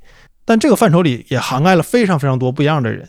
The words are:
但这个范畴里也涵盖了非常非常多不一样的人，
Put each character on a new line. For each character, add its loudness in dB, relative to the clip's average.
但 2
这 0
个 2
范 2
畴 4
里 -2
也 -2
涵 -4
盖 4
了 2
非 0
常 0
非 -2
常 0
多 -2
不 -4
一 2
样 0
的 -4
人， -10